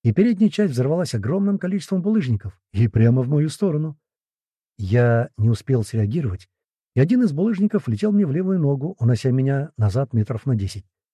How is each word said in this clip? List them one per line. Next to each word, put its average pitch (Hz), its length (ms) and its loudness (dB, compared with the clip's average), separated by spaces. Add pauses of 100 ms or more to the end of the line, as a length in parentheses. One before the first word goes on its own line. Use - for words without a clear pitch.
и 117 100 2
передняя 214 380 2
часть 202 220 -2
взорвалась 143 420 -2
огромным 196 440 -2
количеством 190 440 -4
булыжников, 143 580 -2 (120)
и 110 160 2
прямо 117 340 4
в 123 60 -4
мою 151 200 0
сторону. 156 480 -4 (800)
Я 117 640 0
не 107 100 2
успел 117 360 0
среагировать, 110 640 -4 (460)
и 220 60 2
один 247 220 4
из 190 100 2
булыжников 202 540 0
влетел 131 260 -2
мне 202 140 2
в 139 40 -2
левую 185 300 -2
ногу, 143 380 -2
унося 120 320 0
меня 135 460 0
назад 113 360 0
метров 107 340 -2
на 131 80 0
десять. 98 300 -6 (300)